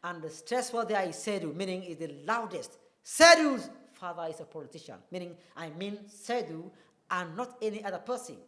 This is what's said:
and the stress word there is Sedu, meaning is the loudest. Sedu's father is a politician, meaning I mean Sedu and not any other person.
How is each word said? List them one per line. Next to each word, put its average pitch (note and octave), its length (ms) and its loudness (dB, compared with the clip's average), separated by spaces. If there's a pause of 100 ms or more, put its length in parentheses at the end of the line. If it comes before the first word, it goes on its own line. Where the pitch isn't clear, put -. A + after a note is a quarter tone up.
and E3+ 180 -8
the D#3 80 -8
stress B3 420 -4
word A3+ 160 0
there G3+ 200 2
is D#3+ 80 -6
Sedu, F#3+ 380 -4
meaning F#3 300 -4
is F3 120 -10
the D3+ 180 -8 (120)
loudest. F#3+ 500 -4 (280)
Sedu's D#4 640 8 (240)
father F3 360 -8
is D#3 120 -6
a D#3+ 40 -10
politician, D3 520 -14 (140)
meaning F3 260 -8 (200)
I E3 140 -8
mean G3 280 -6 (100)
Sedu F#3+ 640 -6 (400)
and F3+ 260 -2
not B3 260 -8
any G#3+ 220 -4
other F#3+ 140 -4
person. A3+ 380 -6 (120)